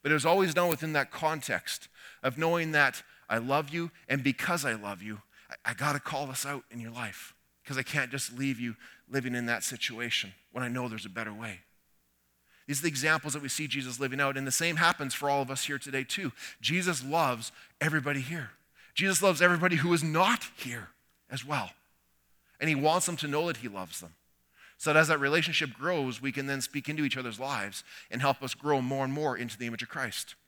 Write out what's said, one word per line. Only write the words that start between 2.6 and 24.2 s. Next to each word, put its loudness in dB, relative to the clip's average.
that 4
I 2
love 0
you, -4
and 2
because 0
I 0
love -8
you, -10
I, -6
I -6
gotta 0
call -4
this -6
out -6
in -10
your -10
life, -10
'cause -6
I -2
can't -2
just -6
leave -2
you -6
living -2
in -2
that -2
situation -4
when -4
I -2
know -2
there's -8
a -10
better -8
way. -12
These -2
are -4
the 2
examples 2
that -4
we -6
see -2
Jesus -4
living 0
out, 2
and -4
the -2
same 0
happens 4
for -2
all 4
of -4
us -2
here -4
today -4
too. -4
Jesus 2
loves 2
everybody 0
here. -6
Jesus 4
loves 6
everybody 6
who 6
is 4
not 4
here -8
as -6
well, -2
and 0
he 4
wants 4
them -2
to -6
know 0
that -2
he -8
loves -8
them, -16